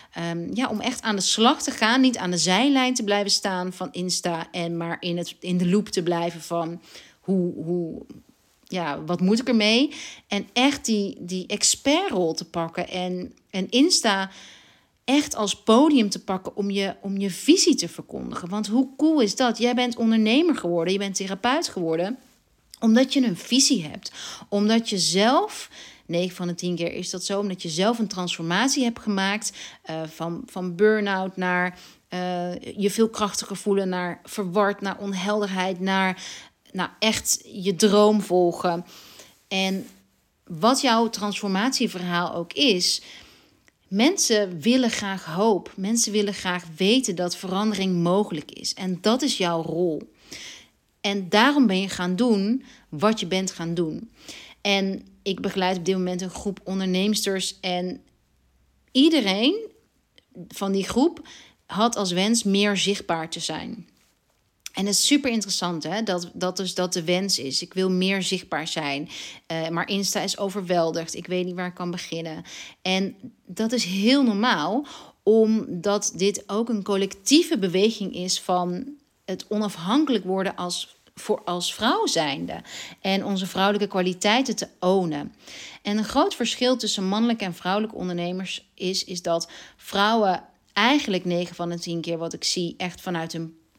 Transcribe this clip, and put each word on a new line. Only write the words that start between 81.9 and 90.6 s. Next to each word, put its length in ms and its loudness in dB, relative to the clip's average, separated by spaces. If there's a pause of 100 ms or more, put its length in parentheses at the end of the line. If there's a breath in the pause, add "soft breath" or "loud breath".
zijnde. 540 -2 (400 loud breath)
En 240 0
onze 220 -2
vrouwelijke 400 0
kwaliteiten 680 0
te 120 -6 (120)
ownen. 540 0 (480 loud breath)
En 160 -2
een 60 0
groot 320 2
verschil 420 0
tussen 300 -2
mannelijke 380 0
en 80 -6
vrouwelijke 420 -2
ondernemers 800 -6
is, 280 -4
is 180 -10
dat 280 -2 (280 loud breath)
vrouwen 640 2 (300)